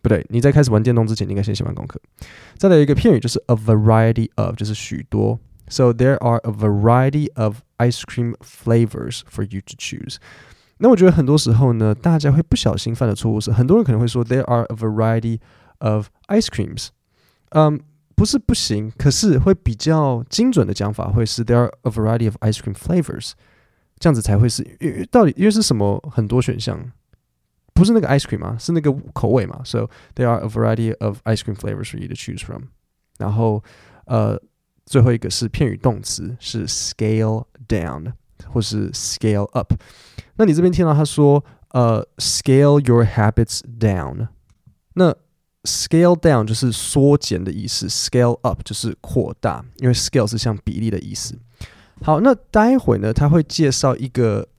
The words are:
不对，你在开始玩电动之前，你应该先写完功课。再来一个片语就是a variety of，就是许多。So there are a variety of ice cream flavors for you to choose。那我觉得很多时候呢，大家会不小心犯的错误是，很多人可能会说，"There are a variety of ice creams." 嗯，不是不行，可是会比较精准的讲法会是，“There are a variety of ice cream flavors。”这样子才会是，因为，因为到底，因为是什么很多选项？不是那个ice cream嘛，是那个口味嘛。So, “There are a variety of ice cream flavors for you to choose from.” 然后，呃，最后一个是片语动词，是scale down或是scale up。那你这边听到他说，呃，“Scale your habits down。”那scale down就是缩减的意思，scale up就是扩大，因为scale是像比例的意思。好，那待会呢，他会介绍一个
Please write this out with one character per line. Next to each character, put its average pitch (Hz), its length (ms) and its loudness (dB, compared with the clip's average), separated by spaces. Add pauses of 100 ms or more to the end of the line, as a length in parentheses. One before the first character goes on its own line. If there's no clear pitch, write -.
不 - 80 0
对， 95 200 2
你 117 120 0
在 139 100 4
开 147 100 6
始 131 80 2
玩 107 140 2
电 120 100 2
动 113 140 2
之 110 80 -2
前， 104 100 -6
你 92 60 -8
应 98 60 -4
该 98 40 -2
先 104 140 -2
写 98 80 -6
完 - 100 -6
功 - 140 -12
课。 - 100 -16 (600)
再 196 100 2
来 185 80 8
一 147 100 6
个 147 80 2
片 214 200 4
语 113 80 2
就 120 80 -4
是 - 160 -4
a 120 100 2
variety 113 800 2
of， 104 200 -2
就 107 100 -8
是 107 80 -4
许 - 360 -10
多。 107 300 -2 (300)
So 123 240 2
there 127 240 2
are 117 260 0
a 117 80 -4
variety 113 840 2
of 110 260 -2 (160)
ice 120 240 0
cream 120 400 -6
flavors 113 800 -2 (100)
for 110 120 -8
you 101 180 -10
to - 160 -20
choose。 - 400 -12 (600)
那 214 100 6
我 254 60 8
觉 185 100 4
得 185 60 8
很 156 140 2
多 143 120 4
时 143 160 2
候 123 180 4
呢， 110 240 0
大 165 240 0
家 143 140 2
会 156 80 4
不 - 140 0
小 - 200 0
心 - 180 -6
犯 117 140 -2
的 104 80 0
错 113 160 -2
误 107 80 -2
是， 110 140 -4
很 120 120 2
多 170 120 4
人 233 80 2
可 131 80 0
能 107 80 0
会 120 40 0
说， 120 200 -2
"There 127 180 -2
are 120 200 0
a 113 120 -8
variety 113 640 -2 (380)
of 107 320 -2 (180)
ice 214 200 0
creams." - 400 -8 (640)
嗯， 151 280 2 (360)
不 - 100 4
是 277 120 -2
不 247 160 0
行， 107 440 -4
可 139 120 2
是 151 300 2
会 190 140 4
比 131 200 -2
较 139 560 0
精 254 220 0
准 151 140 2
的 95 80 -4
讲 101 200 -4
法 90 160 -6
会 110 160 0
是， 117 180 -6
“There 120 140 2
are 120 140 2 (100)
a 120 100 -2
variety 113 340 -2
of 107 120 -2
ice 107 200 -2
cream - 160 -8
flavors。” - 580 -4 (680)
这 175 100 2
样 151 40 4
子 117 80 0
才 101 160 0
会 117 120 4
是， - 140 -6
因 - 240 -10
为， 120 60 -4
因 - 60 -8
为 - 60 -6
到 240 200 4
底， 143 120 2
因 175 80 0
为 214 60 6
是 214 100 0
什 170 140 0
么 101 360 -2
很 110 160 -2
多 123 140 0
选 - 180 -4
项？ 110 320 -8 (840)
不 175 120 6
是 226 80 2
那 226 60 4
个 165 80 -2
ice 139 160 2
cream - 160 -6
嘛， 101 180 -6
是 120 160 -6
那 165 80 0
个 147 100 2 (220)
口 - 160 -4
味 113 160 2
嘛。 - 180 -14
So, 113 260 -6 (260)
“There 123 120 -2
are 117 140 -2
a - 60 -8
variety 113 520 -2
of 107 240 -6
ice 110 140 -2
cream 104 180 -8
flavors 101 300 -10
for 107 120 -14
you 98 100 -12
to - 60 -12
choose - 300 -12
from.” - 220 -14 (520)
然 101 160 -4
后， 110 300 0 (420)
呃， 110 340 0 (460)
最 - 160 2
后 120 120 4
一 117 40 0
个 110 120 -6
是 113 180 -4
片 127 220 -2
语 98 80 -6
动 104 240 -2
词， - 380 -10
是 - 280 -8
scale 110 800 -4 (220)
down 85 460 -6 (340)
或 120 140 -2
是 104 300 -4
scale - 640 -2
up。 - 200 -2 (640)
那 220 100 4
你 180 80 4
这 160 80 2
边 180 100 4
听 175 140 2
到 156 80 2
他 151 120 2
说， 143 380 2 (260)
呃， 117 360 0 (120)
“Scale 143 680 2
your 120 200 4
habits 110 560 0 (180)
down。” 101 480 -2 (680)
那 180 200 2 (480)
scale 175 560 2
down 135 260 4
就 110 80 -4
是 120 180 0
缩 143 460 2
减 90 240 -4
的 92 100 -8
意 104 140 -8
思， - 220 -6
scale 120 540 0
up 87 220 -4
就 - 100 -12
是 104 260 -6
扩 - 400 -4
大， 78 240 -4 (140)
因 131 100 -2
为 123 60 4
scale - 360 0
是 113 80 -6
像 107 260 -4
比 - 180 -6
例 113 100 -2
的 98 80 -6
意 101 160 -12
思。 - 240 -12 (600)
好， 156 180 2
那 240 160 4 (160)
待 233 260 4
会 123 200 2
呢， 101 160 -2
他 143 160 2
会 160 120 4
介 147 300 0
绍 127 240 0
一 131 140 -8
个 113 360 -2 (140)